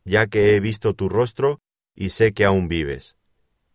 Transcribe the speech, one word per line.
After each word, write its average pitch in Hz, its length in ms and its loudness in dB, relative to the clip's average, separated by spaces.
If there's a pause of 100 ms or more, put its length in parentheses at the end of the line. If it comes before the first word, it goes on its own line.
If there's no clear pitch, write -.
ya 104 220 2
que 104 280 4
he 101 60 2
visto 107 320 -4
tu 95 160 -4
rostro, 127 500 -2 (340)
y 95 180 -6
sé 113 200 2
que 104 140 0
aún 95 240 2
vives". 71 480 -6 (580)